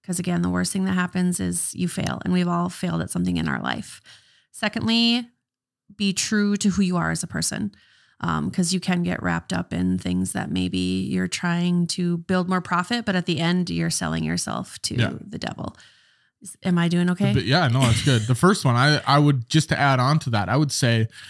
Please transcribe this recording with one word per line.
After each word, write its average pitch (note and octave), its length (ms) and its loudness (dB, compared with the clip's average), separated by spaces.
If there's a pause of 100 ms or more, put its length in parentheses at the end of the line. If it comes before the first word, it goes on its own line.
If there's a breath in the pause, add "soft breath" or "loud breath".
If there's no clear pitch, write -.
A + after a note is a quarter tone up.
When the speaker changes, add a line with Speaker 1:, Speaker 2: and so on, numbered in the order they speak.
Speaker 1:
'Cause F3 140 -4
again, F3 240 0
the F3+ 80 0
worst F3+ 240 -2
thing F#3+ 120 0
that F#3+ 80 0
happens F3+ 460 0
is F3 360 -4
you F3 120 -2
fail, - 360 -4
and F3+ 100 0
we've F3+ 140 2
all F3 220 0
failed E3+ 320 -4
at - 100 -6
something F3+ 260 -2
in E2 100 -2
our - 140 -4
life. - 400 -8 (500 soft breath)
Secondly, A#3 800 0 (640)
be G3 180 0
true G#3 440 0
to G3+ 140 2
who F#3+ 100 2
you F3+ 160 2
are E3 140 0
as E3 100 -4
a F3 60 -8
person. - 440 -4 (500 soft breath)
Um, D#3 280 -2
'cause F3+ 240 0
you F#3 60 -2
can F3 240 -2
get F3 180 -4
wrapped E3+ 320 -4
up F3+ 180 -6
in F#2 280 0
things F#2 320 -2
that E2 200 -6
maybe F2+ 280 -2
you're F#2 480 -2
trying F3 600 0
to F3 300 -2
build F3+ 320 -2
more F#3 120 0
profit, F#3 440 -2
but G3 100 0
at F3+ 120 0
the E3 120 0
end E3+ 300 0
you're E3 220 -2
selling - 320 -2
yourself - 600 -4
to - 120 -6
Speaker 2:
Yeah. A2 260 0
Speaker 1:
the - 160 -14
devil. - 400 -8 (640 soft breath)
Is, - 220 -18
am F3+ 160 2
I E3+ 80 2
doing F3 240 2
okay? G3+ 220 2
Speaker 2:
But A2+ 120 0
yeah, D3 220 4
no, B2 140 2
that's A#2+ 220 4
good. A#2+ 200 4
The A#2+ 120 2
first F#3 300 4
one, A#2+ 100 6
I, C#3+ 300 4
I C#3 140 6
would, C#3+ 280 4
just D#3 220 2
to - 100 0
add C#3 200 4
on C#3 200 4
to B2+ 120 -2
that, G2 180 0
I B2 80 4
would D3 140 2
say A2+ 360 2 (220 loud breath)